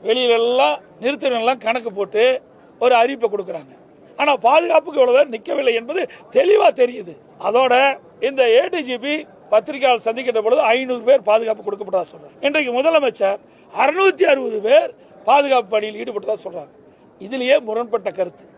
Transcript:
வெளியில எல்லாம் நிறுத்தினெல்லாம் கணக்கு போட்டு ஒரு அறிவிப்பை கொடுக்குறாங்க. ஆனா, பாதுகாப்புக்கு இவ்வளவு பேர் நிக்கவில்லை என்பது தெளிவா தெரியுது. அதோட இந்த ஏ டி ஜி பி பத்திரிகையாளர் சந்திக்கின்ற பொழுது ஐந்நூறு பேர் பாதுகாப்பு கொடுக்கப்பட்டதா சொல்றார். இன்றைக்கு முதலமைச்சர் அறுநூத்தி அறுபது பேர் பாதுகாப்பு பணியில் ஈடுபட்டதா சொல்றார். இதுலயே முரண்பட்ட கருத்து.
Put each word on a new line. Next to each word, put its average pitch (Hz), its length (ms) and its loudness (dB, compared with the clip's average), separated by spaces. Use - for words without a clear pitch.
வெளியில 247 240 0
எல்லாம் 247 520 0
நிறுத்தினெல்லாம் 247 580 -2
கணக்கு 226 340 -6
போட்டு 202 300 -4
ஒரு 247 160 2
அறிவிப்பை 233 380 0
கொடுக்குறாங்க. 175 400 -10
ஆனா, 285 200 0
பாதுகாப்புக்கு 311 640 2
இவ்வளவு 247 160 4
பேர் 277 180 2
நிக்கவில்லை 262 400 -2
என்பது 262 280 -4
தெளிவா 359 420 4
தெரியுது. 240 400 -2
அதோட 240 340 2
இந்த 254 300 0
ஏ 285 180 4
டி 320 140 -4
ஜி 247 160 -6
பி 285 160 -4
பத்திரிகையாளர் 254 540 0
சந்திக்கின்ற 226 380 -2
பொழுது 254 180 2
ஐந்நூறு 247 420 -2
பேர் 247 200 2
பாதுகாப்பு 214 400 0
கொடுக்கப்பட்டதா 190 500 -6
சொல்றார். - 280 -20
இன்றைக்கு 285 320 -2
முதலமைச்சர் 262 680 0
அறுநூத்தி 339 500 2
அறுபது 254 380 0
பேர் 285 340 2
பாதுகாப்பு 262 440 2
பணியில் 214 320 -4
ஈடுபட்டதா 214 440 -6
சொல்றார். 175 280 -14
இதுலயே 254 400 0
முரண்பட்ட 220 500 -6
கருத்து. 175 340 -8